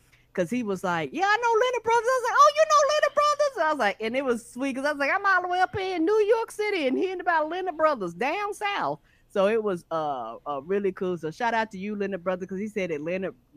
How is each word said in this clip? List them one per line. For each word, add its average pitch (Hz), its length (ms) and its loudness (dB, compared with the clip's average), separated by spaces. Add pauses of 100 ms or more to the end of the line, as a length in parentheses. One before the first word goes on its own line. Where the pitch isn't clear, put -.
(360)
'cause 180 140 -2
he 247 120 -2
was 196 220 -4
like, 165 280 -2
"Yeah, 349 140 0
I 415 120 4
know 466 220 2
Leonard 494 240 0
Brothers." 453 220 2
I 523 140 2
was 453 100 -6
like, 494 80 2
"Oh, 587 180 8
you 622 140 6
know 587 240 4
Leonard 605 220 2
Brothers?" 587 480 2
I 311 80 2
was 285 80 -2
like, 202 220 2
and 226 140 -2
it 285 100 0
was 233 260 -2
sweet 254 240 -4
'cause 269 100 -4
I 302 60 0
was 285 80 -4
like, 277 120 0
"I'm 403 140 0
all 370 160 4
the 359 60 -4
way 359 120 2
up 370 160 2
here 381 200 -2
in 320 100 0
New 427 140 4 (160)
York 453 160 -4
City 403 340 -2
and 254 120 0
hearing 359 220 -2
about 320 300 0
Leonard 359 280 -4
Brothers 240 360 0
down 359 400 -4
south." 311 460 -4 (280)
So 196 200 2
it 220 160 0
was, 185 260 -4
uh, 135 460 -4 (100)
uh, 139 180 -6
really 196 280 -2
cool. 180 260 -4
So 160 140 -8
shout 233 220 -2
out 220 180 -2
to 190 60 -12
you, 208 180 -6
Leonard 196 280 -6
Brothers, 185 240 -4
'cause 190 120 -8
he 220 80 -6
said 190 220 -4
that 147 120 -4
Leonard 175 320 -4 (220)